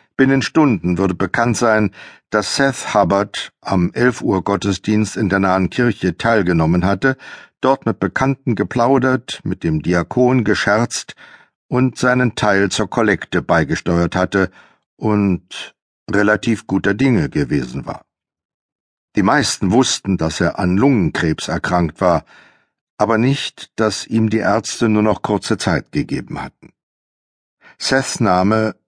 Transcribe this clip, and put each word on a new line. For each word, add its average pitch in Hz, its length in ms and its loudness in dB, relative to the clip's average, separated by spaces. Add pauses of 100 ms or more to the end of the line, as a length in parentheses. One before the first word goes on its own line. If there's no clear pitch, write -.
(180)
Binnen 135 240 2
Stunden 90 560 2
würde 95 160 2
bekannt 110 420 -2
sein, 110 360 2 (400)
dass 107 240 -2
Seth 135 400 -2
Hubbard 98 680 0
am 90 320 0
elf 120 300 0
Uhr 95 200 -2
Gottesdienst 101 760 -2
in 101 120 0
der 95 80 0
nahen 95 320 2
Kirche 107 480 -2
teilgenommen 90 680 2
hatte, 101 320 0 (440)
dort 135 260 0
mit 113 140 -2
Bekannten 131 560 -2
geplaudert, 120 880 0
mit 90 200 -6
dem 80 200 -2
Diakon 117 600 0
gescherzt 104 680 0 (540)
und 127 320 0
seinen 127 340 2
Teil 98 360 2
zur 101 200 -2
Kollekte 98 540 0
beigesteuert 85 720 0
hatte 92 340 0 (460)
und 101 800 -2 (380)
relativ 104 540 2
guter 98 260 0
Dinge 110 360 2
gewesen 71 560 -4
war. - 180 -12 (1120)
Die 101 80 0
meisten 110 480 0
wussten, 107 460 0
dass 80 240 -2
er 85 180 -2
an 90 160 0
Lungenkrebs 104 720 0
erkrankt 85 540 -2
war, 85 240 2 (720)
aber 107 200 0
nicht, - 640 -2
dass 107 280 -2
ihm 113 220 0
die 110 100 0
Ärzte 107 500 0
nur 107 140 2
noch 107 180 0
kurze 104 360 -2
Zeit 80 360 -2
gegeben 69 480 -6
hatten. - 320 -18 (1040)
Seths - 420 -2
Name 107 560 2 (120)